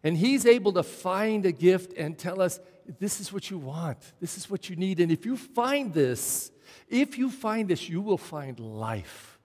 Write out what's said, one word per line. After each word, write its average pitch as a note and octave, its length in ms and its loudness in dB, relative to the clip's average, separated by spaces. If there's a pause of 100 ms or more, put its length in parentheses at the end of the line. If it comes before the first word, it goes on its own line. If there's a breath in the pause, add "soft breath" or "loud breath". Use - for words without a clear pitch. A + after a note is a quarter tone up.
And D#3+ 140 2
he's A#3+ 300 4
able A#3 280 8
to F3 100 2
find G3+ 640 -2
a F3+ 60 4
gift F3+ 440 4
and D#3 220 -6
tell F#3 240 -4
us, F3+ 180 2 (400 loud breath)
"This G3+ 220 -4
is F#3+ 100 -10
what G3 200 -10
you F#3 80 -8
want. D3 600 -8
This E3+ 160 -8
is F#3+ 140 -14
what G3 180 -6
you F3+ 80 -10
need. F#3 240 -2
And E3+ 120 4
if D#3+ 160 0
you B3+ 100 -2
find B3+ 560 -2
this, B2+ 580 0 (380 loud breath)
if C4+ 300 0
you C4 100 2
find A3 380 -2
this, F3 200 0
you F3 140 -4
will G#3 160 0
find C3+ 420 -10
life. A2 840 -8